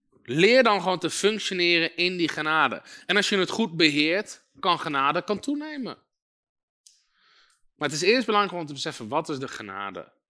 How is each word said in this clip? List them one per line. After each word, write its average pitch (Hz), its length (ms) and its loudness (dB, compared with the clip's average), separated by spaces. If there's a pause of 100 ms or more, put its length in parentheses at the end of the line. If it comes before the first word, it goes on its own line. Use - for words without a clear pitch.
(220)
leer 196 400 4
dan 208 200 4
gewoon 180 160 0
te 160 120 -2
functioneren 175 840 0
in 180 200 0
die 170 120 0
genade. 151 540 0 (240)
En 185 100 0
als 202 120 2
je 202 100 2
het 185 120 0
goed 180 260 -2
beheert, 160 680 0 (160)
kan 175 180 0
genade 147 440 0
kan 208 180 -4
toenemen. 294 580 -8 (1800)
Maar 147 120 -2
het 147 140 -4
is 180 60 4
eerst 240 180 4
belangrijk 202 340 0
om 156 60 -6
te 147 60 -12
beseffen, 135 360 -8
wat 151 200 -2
is 147 100 -4
de 131 100 -8
genade 98 640 -10 (180)